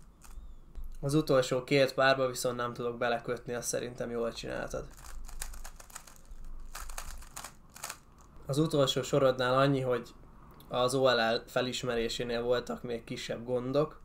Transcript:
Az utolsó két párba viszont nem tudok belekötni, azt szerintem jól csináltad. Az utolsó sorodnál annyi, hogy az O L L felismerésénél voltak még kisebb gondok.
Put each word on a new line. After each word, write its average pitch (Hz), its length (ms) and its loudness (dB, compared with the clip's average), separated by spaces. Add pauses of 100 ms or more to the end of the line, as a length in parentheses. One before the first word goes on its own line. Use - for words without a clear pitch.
(1000)
Az 143 140 0
utolsó 131 500 4
két 139 300 4
párba 135 320 4
viszont 123 300 -2
nem 120 160 -2
tudok 120 260 -4
belekötni, 120 560 -2
azt 120 140 -4
szerintem 123 420 -4
jól 117 220 -2
csináltad. 127 560 -6 (3500)
Az 139 120 0
utolsó 143 440 4
sorodnál 127 560 4
annyi, 139 220 4
hogy 123 340 -2 (540)
az 123 260 2
O 131 160 6
L 113 240 4
L 123 120 -2
felismerésénél 120 960 -2
voltak 120 400 0
még 117 220 -6
kisebb 120 400 -6
gondok. 127 600 0